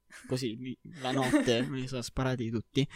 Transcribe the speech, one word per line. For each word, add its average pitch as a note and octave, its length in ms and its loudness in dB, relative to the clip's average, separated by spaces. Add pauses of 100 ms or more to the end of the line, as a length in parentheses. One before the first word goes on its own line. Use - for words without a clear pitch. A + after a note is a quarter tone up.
(260)
Così, B2+ 300 -2
mi-, B2+ 200 -8 (240)
la B2+ 120 -2
notte C3 500 4
<laughs> A#2 80 -4
me C3 80 -2
li B2+ 80 -2
sono B2+ 160 -4
sparati B2 480 -2
tutti. A#2+ 460 0